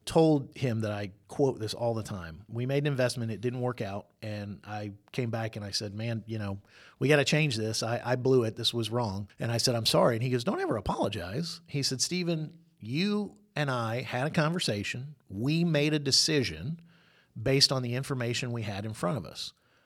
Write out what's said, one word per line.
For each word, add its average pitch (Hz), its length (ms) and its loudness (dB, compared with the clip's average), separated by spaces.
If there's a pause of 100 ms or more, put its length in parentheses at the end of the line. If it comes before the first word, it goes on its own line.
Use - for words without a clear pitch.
told 156 520 4
him 113 240 0
that 104 100 -2
I 104 200 -4 (180)
quote 135 300 2
this 107 140 -4
all 117 200 -2
the 110 100 -4
time. 85 460 -10
We 117 160 -4
made 139 180 2
an 151 40 2
investment, 123 440 0
it 98 80 -6
didn't 123 220 -2
work 123 200 -2
out, 101 260 -6 (140)
and 104 440 -8
I 107 260 -8 (220)
came 123 160 -2
back 113 260 -4
and 104 80 -8
I 101 80 -8
said, 104 240 -4
"Man, 113 320 -4
you 110 100 -4
know, 98 220 -4 (400)
we 131 80 2
gotta 143 160 8
change 151 320 2
this. 110 260 -2
I, 117 220 -2
I 123 140 0
blew 131 260 6
it. 110 140 -2
This 120 160 0
was 113 160 0
wrong." 104 400 -2 (100)
And 117 120 -2
I 120 60 2
said, 120 160 2
"I'm 113 120 0
sorry." 147 300 6
And 113 80 -2
he 131 60 0
goes, 123 140 2
"Don't 262 180 0
ever 330 160 0
apologize." 104 880 -4
He 143 160 -4
said, 131 200 0
"Stephen, 170 500 -2 (300)
you 196 540 -2 (200)
and 147 160 0
I 117 300 0
had 127 260 -2
a 147 40 -4
conversation. 143 840 -2 (140)
We 143 340 2
made 151 300 4
a 151 60 2
decision 135 800 2 (640)
based 135 300 4
on 131 120 0
the 120 120 -2
information 123 560 -2
we 117 120 -4
had 101 220 -4
in 110 80 -6
front - 240 -2
of 82 80 -6
us. - 280 -12 (320)